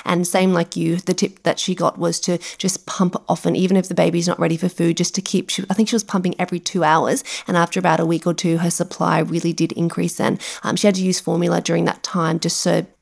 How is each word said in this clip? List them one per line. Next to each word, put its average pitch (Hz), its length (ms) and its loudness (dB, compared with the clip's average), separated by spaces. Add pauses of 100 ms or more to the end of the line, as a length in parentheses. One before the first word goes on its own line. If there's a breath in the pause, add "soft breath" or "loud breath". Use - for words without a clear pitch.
And 175 220 2
same 185 260 2
like 175 240 0
you, 165 200 0
the 185 180 -2
tip - 300 -4
that - 140 0
she 185 160 -4
got 170 240 0
was 170 220 0
to 175 180 -2 (200 loud breath)
just - 260 -4
pump 180 320 -2 (100)
often, 165 300 0
even 185 200 2
if 185 120 2
the 170 60 -4
baby's 170 340 2
not 170 120 -2
ready 165 180 2
for 180 100 0
food, 170 300 0
just - 160 0
to 190 80 -2
keep, - 260 -2
she, - 220 -4
I 196 40 0
think 220 140 2
she 240 60 0
was 214 100 0
pumping 185 340 -2
every 175 200 -2
two 170 260 -2
hours. 151 400 4 (220 loud breath)
And 180 100 0
after 170 220 2
about 170 220 2
a 170 60 0
week 165 200 0
or 170 80 2
two, 165 240 0
her 170 120 2
supply 170 500 0
really 165 340 -2
did 165 180 0
increase. 170 480 -2
And, - 180 0 (240 loud breath)
um, 208 140 -2
she - 100 2
had 202 100 6
to 190 60 -2
use 185 180 0
formula 170 180 -2 (220)
during 170 240 0
that - 180 -2
time 165 380 -2
just - 200 -2
so 180 260 0 (160)